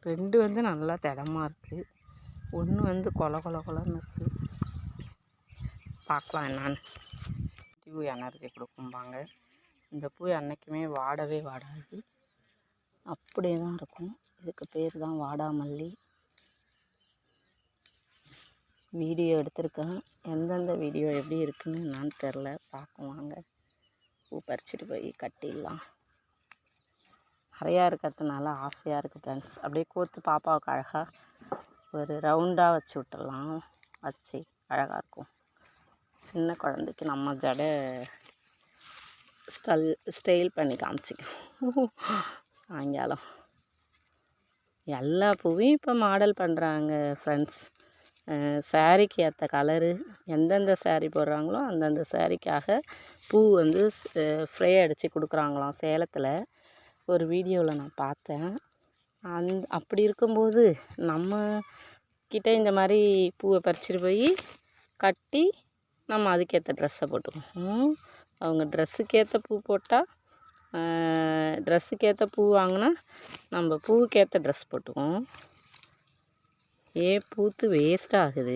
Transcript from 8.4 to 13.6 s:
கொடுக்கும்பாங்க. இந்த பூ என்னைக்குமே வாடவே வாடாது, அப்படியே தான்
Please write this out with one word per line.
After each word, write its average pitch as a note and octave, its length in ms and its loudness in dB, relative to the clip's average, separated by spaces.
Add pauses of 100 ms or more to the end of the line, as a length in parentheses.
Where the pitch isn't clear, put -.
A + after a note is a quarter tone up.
கொடுக்கும்பாங்க. B2 680 -14 (760)
இந்த D3 220 -10
பூ F3 180 -12
என்னைக்குமே D3+ 500 -6 (100)
வாடவே D3 500 -4
வாடாது, C#3+ 560 -16 (1080)
அப்படியே F3 520 -4
தான் F3 220 -6